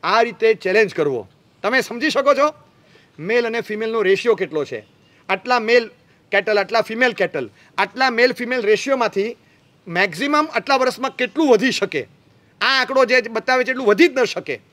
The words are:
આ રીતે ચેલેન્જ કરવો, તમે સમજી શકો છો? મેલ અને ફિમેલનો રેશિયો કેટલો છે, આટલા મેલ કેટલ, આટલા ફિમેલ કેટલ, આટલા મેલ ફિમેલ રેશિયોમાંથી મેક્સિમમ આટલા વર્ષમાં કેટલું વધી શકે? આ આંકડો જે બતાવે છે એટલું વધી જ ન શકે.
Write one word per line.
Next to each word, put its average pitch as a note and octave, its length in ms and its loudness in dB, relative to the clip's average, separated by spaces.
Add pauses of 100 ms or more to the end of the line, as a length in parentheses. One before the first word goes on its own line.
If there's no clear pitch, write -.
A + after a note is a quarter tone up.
આ G3 200 2
રીતે A3 320 2
ચેલેન્જ F#3+ 400 0
કરવો, C3 340 -2 (340)
તમે B3 180 0
સમજી A#3+ 300 -4
શકો C#4 240 2
છો? D4 200 0 (640)
મેલ A3+ 280 -2
અને A#3 140 -4
ફિમેલનો A3 420 -4
રેશિયો G3 320 2
કેટલો D#3 300 -4
છે, A2+ 220 -12 (420)
આટલા A#3+ 320 0
મેલ A3+ 300 2 (420)
કેટલ, G#3 260 2
આટલા G#3+ 220 0
ફિમેલ A3+ 320 0
કેટલ, D3+ 380 -4 (280)
આટલા B3 320 0
મેલ A#3+ 220 2
ફિમેલ B3 280 -4
રેશિયોમાંથી A3 760 -2 (520)
મેક્સિમમ G3+ 680 0
આટલા C4+ 220 0
વર્ષમાં B3+ 400 -2
કેટલું C#4 320 -2
વધી A#3+ 220 4
શકે? E3+ 380 -4 (520)
આ C4 200 2
આંકડો C4 240 2
જે B3+ 160 2
બતાવે A#3+ 440 -2
છે A#3+ 60 -6
એટલું C4 160 -2
વધી G#3 220 6
જ C4+ 100 -2
ન B3 60 2
શકે. D3+ 360 -6 (120)